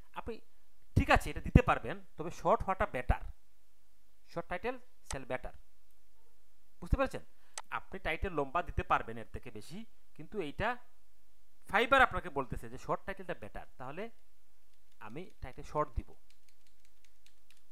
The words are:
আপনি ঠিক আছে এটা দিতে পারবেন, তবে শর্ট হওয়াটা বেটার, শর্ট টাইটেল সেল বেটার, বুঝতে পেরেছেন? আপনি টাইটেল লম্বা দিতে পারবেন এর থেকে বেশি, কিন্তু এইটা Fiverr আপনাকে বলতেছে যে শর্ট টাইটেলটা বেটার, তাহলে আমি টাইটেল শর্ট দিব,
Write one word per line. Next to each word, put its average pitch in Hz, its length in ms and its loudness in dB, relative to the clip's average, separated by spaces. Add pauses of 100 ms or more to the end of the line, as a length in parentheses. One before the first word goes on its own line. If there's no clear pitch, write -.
(200)
আপনি - 140 -4 (640)
ঠিক 277 180 6
আছে - 160 6
এটা - 160 -2
দিতে 233 220 12
পারবেন, 143 260 2 (220)
তবে 160 140 -2 (100)
শর্ট 190 240 6
হওয়াটা 196 200 2 (100)
বেটার, - 280 4 (1080)
শর্ট 170 200 -4
টাইটেল 226 240 -2 (340)
সেল 135 220 -4
বেটার, - 240 -4 (1200)
বুঝতে - 200 0
পেরেছেন? 156 240 2 (540)
আপনি - 200 -4 (100)
টাইটেল 165 320 0
লম্বা 139 200 2 (100)
দিতে 220 220 0
পারবেন 127 300 2
এর - 140 -6
থেকে - 220 -6
বেশি, 143 200 -6 (380)
কিন্তু 160 200 -6 (120)
এইটা 170 220 0 (1040)
Fiverr 247 360 8
আপনাকে 180 300 0
বলতেছে 131 360 0
যে - 120 -4
শর্ট 175 220 0
টাইটেলটা 185 360 -4
বেটার, 95 240 -6 (120)
তাহলে 147 240 -4 (1040)
আমি 127 140 -4 (220)
টাইটেল 139 280 -4
শর্ট 151 260 2
দিব, - 120 0 (1600)